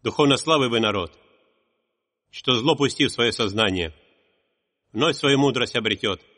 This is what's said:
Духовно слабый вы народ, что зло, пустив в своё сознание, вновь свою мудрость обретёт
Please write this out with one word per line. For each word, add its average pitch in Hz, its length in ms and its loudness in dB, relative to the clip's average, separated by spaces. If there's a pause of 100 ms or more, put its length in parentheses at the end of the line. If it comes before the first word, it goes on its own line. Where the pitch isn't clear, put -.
Духовно 139 340 2
слабый 147 320 0
вы 117 100 0
народ, 101 380 -2 (1120)
что - 240 -2
зло, 131 220 2
пустив 135 340 0
в - 40 -8
своё 117 180 0
сознание, 95 640 -2 (960)
вновь 143 240 0
свою 139 240 2
мудрость 123 360 0
обретёт 107 460 -2 (160)